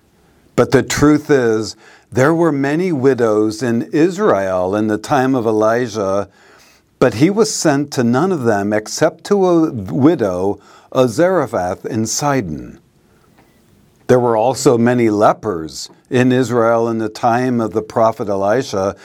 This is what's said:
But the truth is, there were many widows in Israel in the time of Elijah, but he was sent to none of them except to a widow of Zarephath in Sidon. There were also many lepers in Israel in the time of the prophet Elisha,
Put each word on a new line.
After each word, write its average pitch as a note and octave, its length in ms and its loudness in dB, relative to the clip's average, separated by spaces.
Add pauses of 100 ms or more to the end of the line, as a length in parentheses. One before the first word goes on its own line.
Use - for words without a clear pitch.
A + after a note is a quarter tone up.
(540)
But A#2+ 160 0
the B2 120 4
truth D3 480 2
is, A2 460 0 (340)
there C#3 240 2
were E3 180 0
many D3 400 -2
widows A#2 720 0
in A#2 280 -2
Israel G#2 840 0
in A2 100 0
the G#2+ 120 -2
time C3 360 0
of A2+ 120 -2
Elijah, G#2+ 840 -2 (720)
but B2 160 2
he D3+ 160 2
was G#3+ 220 0
sent C#3+ 400 -2
to B2+ 120 0
none B2+ 260 2
of D3 140 -4
them G2+ 260 0
except G#2+ 540 -2
to G3 220 0
a E3 260 2
widow G#2 880 0 (320)
of C3 160 4
Zarephath A#2 800 -2
in A2+ 200 -4
Sidon. F#2+ 760 -4 (1300)
There B2+ 120 4
were A#2+ 160 2
also B2 400 2
many A#2 320 2
lepers G#2 800 -2 (220)
in B2+ 220 2
Israel A#2 540 2
in A#2 120 -2
the A2 100 -4
time B2 500 -2
of A2 140 -2
the A2 80 -2
prophet A2+ 480 -2
Elisha, G2+ 680 -2 (100)